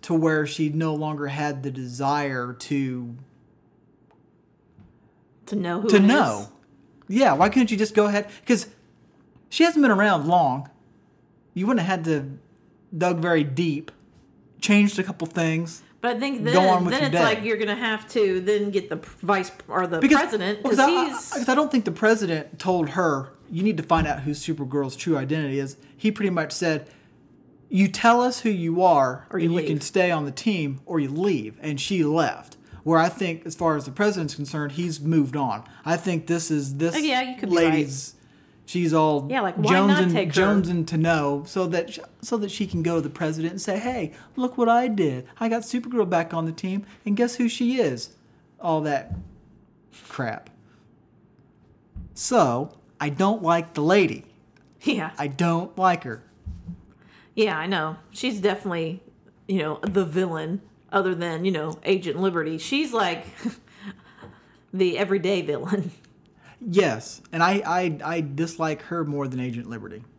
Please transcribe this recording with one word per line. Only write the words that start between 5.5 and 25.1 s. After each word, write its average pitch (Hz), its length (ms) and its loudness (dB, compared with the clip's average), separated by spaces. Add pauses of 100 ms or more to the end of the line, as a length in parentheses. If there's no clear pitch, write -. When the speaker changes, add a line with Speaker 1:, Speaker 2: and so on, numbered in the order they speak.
Speaker 2:
know 175 260 -4
who 220 80 -2
Speaker 1:
to 214 80 8
Speaker 2:
it 196 60 10
Speaker 1:
know. 202 360 4 (720)
Speaker 2:
is? 196 100 0
Speaker 1:
Yeah, 240 140 6
why 170 160 6
couldn't 240 220 4
you 220 60 -2
just 208 160 0
go 208 120 6
ahead? 208 220 0 (180)
'Cause 233 220 2 (840)
she - 140 2
hasn't 330 180 4
been 269 100 6
around 190 360 4
long. 143 420 2 (840)
You 185 140 -2
wouldn't 226 180 2
have 185 140 0
had 160 60 -6
to 139 320 -2 (580)
dug 170 240 0
very 165 240 4
deep, 147 480 -2 (680)
changed 202 400 4
a 185 40 0
couple 185 240 -6
things, 165 540 -4 (200)
Speaker 2:
But 233 160 0
I - 20 -6
think 269 240 -4
Speaker 1:
go 156 80 0
Speaker 2:
then, 185 180 6
Speaker 1:
on 180 160 4
with 190 60 0
Speaker 2:
then 247 100 0
Speaker 1:
your 185 80 0
Speaker 2:
it's 160 80 0
Speaker 1:
day. 170 60 4
Speaker 2:
like 214 200 2
you're 214 140 -2
gonna 208 180 -2
have 220 340 -4
to 190 320 0
then 208 300 0
get 190 180 -2
the 160 80 -6 (240)
vice 190 300 0 (160)
or 180 200 -2
the 170 120 -2
Speaker 1:
Because, 277 200 6
Speaker 2:
president, 208 440 -2
Speaker 1:
well, 254 80 0
Speaker 2:
'cause 220 80 2
Speaker 1:
'cause 269 100 6
I, 339 180 2
Speaker 2:
he's - 260 -8
Speaker 1:
I, - 60 -4
'cause 240 100 -2
I 262 60 4
don't 294 160 2
think 240 140 2
the 185 60 -2
president 170 680 0
told 175 300 0
her, 143 420 -2 (180)
"You 170 140 -4
need 208 140 2
to - 60 -6
find - 220 2
out 147 160 -4
who 143 100 -4
Supergirl's 143 640 -4
true 160 220 0